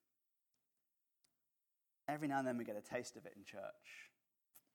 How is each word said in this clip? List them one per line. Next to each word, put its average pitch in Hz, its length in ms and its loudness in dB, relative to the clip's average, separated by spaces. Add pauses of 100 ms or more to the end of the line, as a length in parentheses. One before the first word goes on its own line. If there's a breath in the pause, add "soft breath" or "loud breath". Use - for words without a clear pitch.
(2000)
Every 151 180 2
now 139 120 6
and 131 80 6
then 123 100 6
we 117 80 0
get 110 100 0
a 104 60 -4
taste - 340 -2
of 110 100 -12
it - 120 -12
in 101 80 -14
church. - 640 -10 (640)